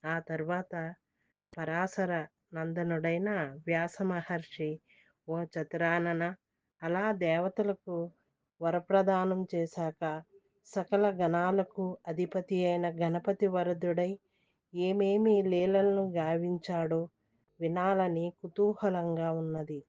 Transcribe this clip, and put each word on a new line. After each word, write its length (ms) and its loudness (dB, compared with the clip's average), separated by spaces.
ఆ 140 -2
తర్వాత 760 -6
పరాశర 680 -2
నందనుడైన 1040 -2
వ్యాస 340 -2
మహర్షి, 800 -4
"ఓ 140 -2
చతురానన, 920 0
అలా 280 0
దేవతలకు 1000 -2
వరప్రదానం 920 2
చేశాక, 680 -4
సకల 440 2
గణాలకు 880 0
అధిపతి 580 -2
అయిన 240 2
గణపతి 580 0
వరదుడై 720 0
ఏమేమి 680 4
లీలలను 680 2
గావించాడో 1000 -2
వినాలని 840 0
కుతూహలంగా 880 0
ఉన్నది. 580 -4